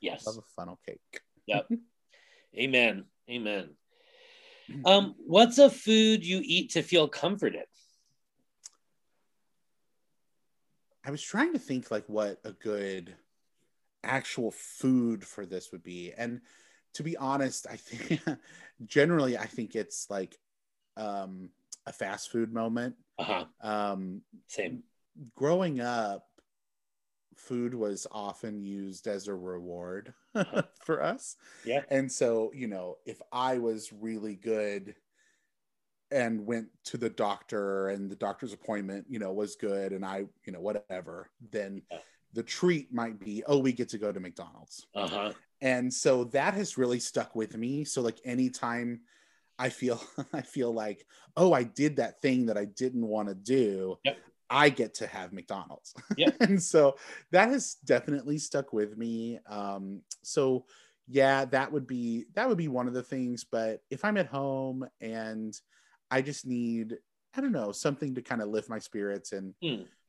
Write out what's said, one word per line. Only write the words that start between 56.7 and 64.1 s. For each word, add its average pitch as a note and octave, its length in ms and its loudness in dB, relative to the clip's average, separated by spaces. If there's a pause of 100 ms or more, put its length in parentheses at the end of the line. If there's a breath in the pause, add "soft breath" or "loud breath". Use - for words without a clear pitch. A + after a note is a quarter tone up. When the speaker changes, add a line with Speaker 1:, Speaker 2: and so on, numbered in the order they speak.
Speaker 2:
that F#3+ 160 8
has C4 260 -2 (100)
definitely C#3 540 2
stuck C#3 340 -4
with G#2+ 240 0
me. A#2 520 -4
Um, G2 540 -8 (200)
so C3 440 0 (420 soft breath)
yeah, C3+ 380 6
that C3+ 260 0
would C#3 160 -2
be, A#2+ 460 -4
that A3 140 2
would G#3 100 2
be D#3+ 100 0
one B2 180 0
of B2 80 -4
the B2+ 80 -2
things. B2 400 -4
But A2+ 480 -2
if C#3 140 -6
I'm G#3 140 2